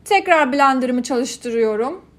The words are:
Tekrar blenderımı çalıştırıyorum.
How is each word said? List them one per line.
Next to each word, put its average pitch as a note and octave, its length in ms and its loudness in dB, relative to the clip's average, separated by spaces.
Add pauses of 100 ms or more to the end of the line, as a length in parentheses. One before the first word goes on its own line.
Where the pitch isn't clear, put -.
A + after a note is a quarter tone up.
Tekrar F4 480 2
blenderımı B3+ 500 2
çalıştırıyorum. A#3+ 1000 -4 (140)